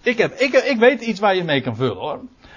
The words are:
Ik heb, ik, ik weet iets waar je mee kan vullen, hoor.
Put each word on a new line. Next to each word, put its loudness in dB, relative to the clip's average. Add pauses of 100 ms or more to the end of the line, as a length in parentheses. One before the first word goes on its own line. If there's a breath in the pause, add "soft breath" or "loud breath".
Ik 0
heb, -2
ik, 0
ik 2
weet 4
iets -6
waar 2
je -2
mee 0
kan -4
vullen, -2
hoor. -8 (360 loud breath)